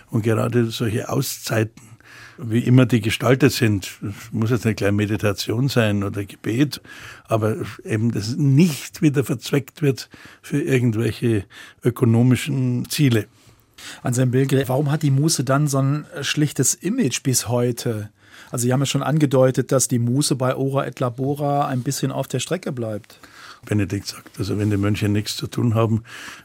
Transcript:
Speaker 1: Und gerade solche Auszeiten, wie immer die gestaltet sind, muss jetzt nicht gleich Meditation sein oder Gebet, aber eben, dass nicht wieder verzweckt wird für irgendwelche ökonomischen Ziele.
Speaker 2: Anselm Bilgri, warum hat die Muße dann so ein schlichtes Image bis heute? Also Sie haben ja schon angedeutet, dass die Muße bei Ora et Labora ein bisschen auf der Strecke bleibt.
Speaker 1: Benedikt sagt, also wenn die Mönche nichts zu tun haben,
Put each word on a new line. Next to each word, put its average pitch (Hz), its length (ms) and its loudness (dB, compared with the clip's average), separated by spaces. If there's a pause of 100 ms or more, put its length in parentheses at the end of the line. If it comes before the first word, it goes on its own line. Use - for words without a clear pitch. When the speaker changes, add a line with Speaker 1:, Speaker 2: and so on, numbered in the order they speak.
Speaker 1:
Und 110 140 -2
gerade 117 480 0
solche 113 380 -4
Auszeiten, - 760 -4 (560)
wie 117 200 0
immer 123 280 6
die 113 140 2
gestaltet 120 500 2
sind, 104 400 0 (400)
muss 110 180 0
jetzt 113 160 0
nicht 110 120 0
gleich 98 140 0
Meditation 107 760 -2
sein 104 360 2
oder 98 220 -6
Gebet, - 560 -2 (440)
aber 110 320 0 (260)
eben, 113 280 0
dass 107 240 -4
nicht 147 680 2
wieder 143 200 2
verzweckt - 600 -4
wird 135 260 -2 (320)
für - 180 -4
irgendwelche 117 840 0 (380)
ökonomischen 127 1080 2
Ziele. 120 380 2 (720)
Speaker 2:
Anselm 123 300 0
Bilgri, 135 360 2
warum 135 240 0
hat 156 120 -2
die 143 80 4
Muße 143 320 0
dann 139 240 2
so 139 100 0
ein 139 280 0 (160)
schlichtes 143 520 0
Image 196 480 -2
bis 127 260 -2
heute? 120 640 -2 (420)
Also 120 120 -4
Sie 123 100 2
haben 131 60 2
ja 139 60 0
schon 139 180 -2
angedeutet, 131 680 2
dass 135 160 2
die 127 120 0
Muße 131 360 2
bei 127 200 0
Ora 135 300 -2
et 135 140 -8
Labora 143 680 -2
ein 127 160 -2
bisschen 135 280 -2
auf 135 160 -4
der 131 120 -4
Strecke 160 320 -6
bleibt. 110 480 -8 (460)
Speaker 1:
Benedikt 98 420 -2
sagt, - 320 -14
also 101 180 -4
wenn 104 120 0
die 104 80 0
Mönche 101 320 0
nichts 104 260 -2
zu - 120 -8
tun 120 280 0
haben, 113 280 2 (420)